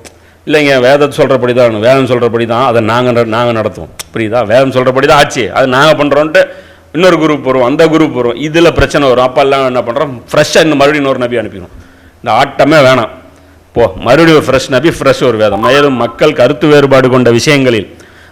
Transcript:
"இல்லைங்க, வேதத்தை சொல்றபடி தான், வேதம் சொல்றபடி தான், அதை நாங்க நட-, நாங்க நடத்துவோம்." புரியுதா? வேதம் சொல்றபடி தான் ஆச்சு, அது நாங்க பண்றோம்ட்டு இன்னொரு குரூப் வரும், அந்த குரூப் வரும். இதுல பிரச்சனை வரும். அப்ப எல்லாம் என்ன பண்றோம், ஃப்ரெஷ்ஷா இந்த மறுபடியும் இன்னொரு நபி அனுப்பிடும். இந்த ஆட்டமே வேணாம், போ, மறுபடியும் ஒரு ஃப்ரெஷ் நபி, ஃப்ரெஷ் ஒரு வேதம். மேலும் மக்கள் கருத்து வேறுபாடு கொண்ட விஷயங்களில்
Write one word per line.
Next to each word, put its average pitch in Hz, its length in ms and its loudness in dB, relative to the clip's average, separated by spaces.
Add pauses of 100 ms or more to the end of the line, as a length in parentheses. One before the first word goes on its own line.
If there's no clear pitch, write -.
(460)
"இல்லைங்க, 143 340 2
வேதத்தை 143 460 0
சொல்றபடி 123 260 0
தான், 117 280 0
வேதம் 131 260 2
சொல்றபடி 117 400 -2
தான், 117 200 -2
அதை 117 160 0
நாங்க 120 300 0
நட-, 117 140 0
நாங்க 113 340 -2
நடத்துவோம்." 90 320 -8 (220)
புரியுதா? 113 320 -2
வேதம் 127 260 2
சொல்றபடி 127 340 0
தான் 151 120 4
ஆச்சு, 117 340 -2
அது 127 140 0
நாங்க 139 380 0
பண்றோம்ட்டு 147 420 0 (460)
இன்னொரு 170 240 2
குரூப் 151 240 -2
வரும், 127 220 -2
அந்த 151 260 2
குரூப் 156 240 0
வரும். 123 300 -4
இதுல 160 300 2
பிரச்சனை 143 360 -2
வரும். 123 160 2
அப்ப 127 160 0
எல்லாம் 139 260 0
என்ன 127 140 -2
பண்றோம், 127 320 -6 (200)
ஃப்ரெஷ்ஷா 151 320 0
இந்த 156 100 0
மறுபடியும் 139 200 2
இன்னொரு 139 240 -2
நபி 120 180 -4
அனுப்பிடும். 98 360 -8 (520)
இந்த 120 60 -2
ஆட்டமே 139 560 2
வேணாம், 127 220 2 (640)
போ, 117 240 0
மறுபடியும் 143 460 2
ஒரு - 80 -4
ஃப்ரெஷ் 127 200 -2
நபி, 135 180 0
ஃப்ரெஷ் 135 360 -2
ஒரு 120 120 0
வேதம். 107 240 0
மேலும் 135 340 2
மக்கள் 120 380 -2
கருத்து 139 340 0
வேறுபாடு 135 420 4
கொண்ட 123 220 2
விஷயங்களில் 120 640 0 (360)